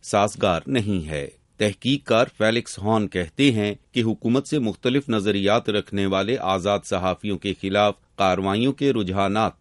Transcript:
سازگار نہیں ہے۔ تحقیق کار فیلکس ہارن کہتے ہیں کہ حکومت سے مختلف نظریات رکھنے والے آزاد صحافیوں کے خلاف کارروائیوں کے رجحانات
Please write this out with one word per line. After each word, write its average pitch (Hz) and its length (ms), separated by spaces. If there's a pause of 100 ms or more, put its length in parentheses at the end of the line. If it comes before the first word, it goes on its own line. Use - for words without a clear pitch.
سازگار 101 640
نہیں 101 420
ہے۔ 73 200 (280)
تحقیق 117 500
کار 120 200 (120)
فیلکس 110 400
ہارن 107 300
کہتے 95 440
ہیں 104 220 (180)
کہ 120 100
حکومت 117 460
سے 151 100
مختلف 127 500
نظریات 104 640
رکھنے 98 360
والے 98 320
آزاد 95 460
صحافیوں 92 540
کے 98 240
خلاف 101 320 (220)
کارروائیوں 98 560
کے 139 200
رجحانات 98 680